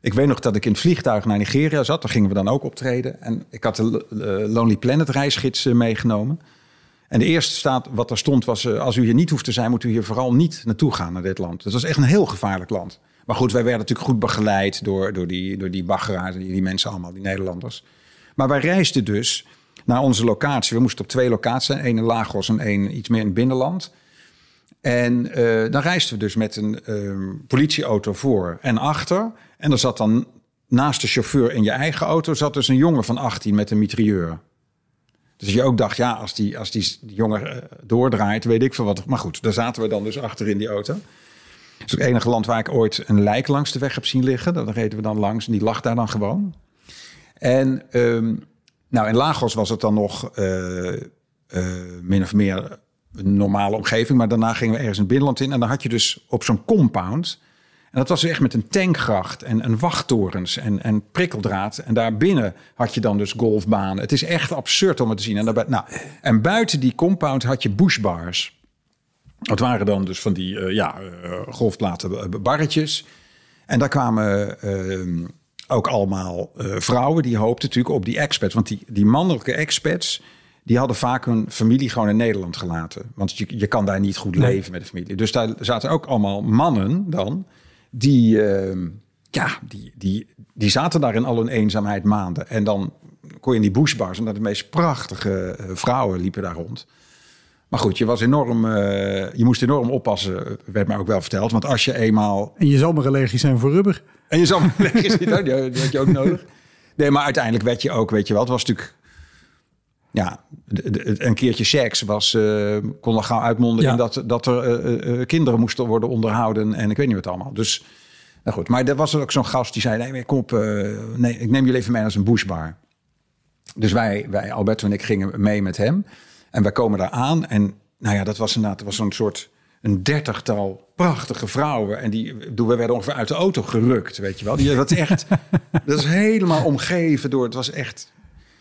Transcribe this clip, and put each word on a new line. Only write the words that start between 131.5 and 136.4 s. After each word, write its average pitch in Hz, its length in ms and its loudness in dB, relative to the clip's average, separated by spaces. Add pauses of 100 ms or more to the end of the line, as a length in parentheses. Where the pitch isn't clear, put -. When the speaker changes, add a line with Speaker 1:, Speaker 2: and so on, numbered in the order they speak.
Speaker 1:
En 113 80 -2
die, 113 180 -4
ik 110 120 -14
bedoel, 110 280 -2
we 120 80 4
werden 117 200 0
ongeveer 117 180 -6
uit 120 140 -4
de 151 60 -4
auto 175 280 0
gerukt, 117 560 0
weet 98 220 -6
je 107 60 -10
wel. 117 100 0
Die, 139 200 2
dat 135 160 2
is 156 60 4
echt, 165 280 2 (280)
Speaker 2:
<laughs> - 320 -2
Speaker 1:
dat 143 140 0
is 139 60 -2
helemaal 180 600 2